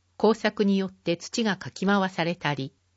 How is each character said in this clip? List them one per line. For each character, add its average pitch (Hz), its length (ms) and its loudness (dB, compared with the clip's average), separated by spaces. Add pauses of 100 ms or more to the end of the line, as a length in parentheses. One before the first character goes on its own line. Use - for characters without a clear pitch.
(180)
工 214 160 4
作 214 300 -2
に 196 140 4
よ 190 100 0
っ 185 40 -14
て 165 260 -4
土 - 260 -6
が 196 140 0
か - 140 -14
き - 140 -6
回 196 240 2
さ 185 140 -2
れ 170 120 -2
た 147 180 -2
り、 135 200 -8 (240)